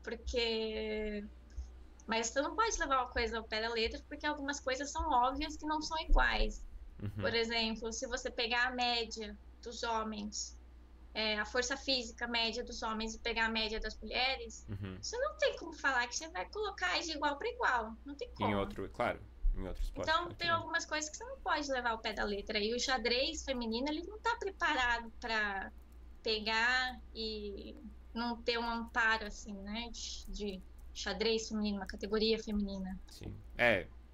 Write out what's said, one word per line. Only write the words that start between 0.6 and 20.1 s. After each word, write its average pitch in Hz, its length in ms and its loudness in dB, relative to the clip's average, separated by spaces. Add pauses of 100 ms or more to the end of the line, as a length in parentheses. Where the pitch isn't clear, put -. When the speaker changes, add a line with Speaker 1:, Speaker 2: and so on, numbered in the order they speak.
Speaker 1:
mas 226 200 2
você 277 140 0
não 311 140 0
pode 453 240 4
levar 277 240 4
uma 233 80 -2
coisa 233 280 0
ao 220 60 -6
pé 220 160 0
da 226 80 0
letra, 226 380 0
porque 294 200 -6
algumas 277 320 0
coisas 277 320 0
são 320 180 0
óbvias 277 480 4
que - 80 -8
não 311 160 2
são 320 200 -2
iguais. - 640 6 (380)
Speaker 2:
Uhum. 104 80 -2 (120)
Speaker 1:
Por 226 120 2
exemplo, 226 580 2
se 240 160 -4
você 247 240 -2
pegar 240 360 2
a 262 80 0
média 226 600 0 (260)
dos 233 200 -6
homens 214 760 -2 (580)
é, 214 240 2
a 214 60 0
força 254 320 0
física 240 500 -2
média 233 360 0
dos 233 200 -6
homens 220 320 -2
e - 40 -10
pegar 226 280 2
a - 40 4
média 220 300 0
das 214 180 -4
mulheres, 233 680 -2
Speaker 2:
Uhum. 95 320 -6
Speaker 1:
você 427 180 -4
não 587 200 0
tem 539 180 2
como 311 160 -8
falar 254 360 2
que - 80 -6
você 320 120 -6
vai 359 220 -6
colocar 381 500 0
de 320 120 -4
igual 285 260 2
pra 440 100 0
igual. 233 560 0
Não 285 100 -8
tem - 240 -8
Speaker 2:
Em 104 140 2
Speaker 1:
como. - 20 4
Speaker 2:
outro, 98 360 0
claro, 110 280 2 (340)
em 92 140 0
outro - 160 0
esporte, - 280 0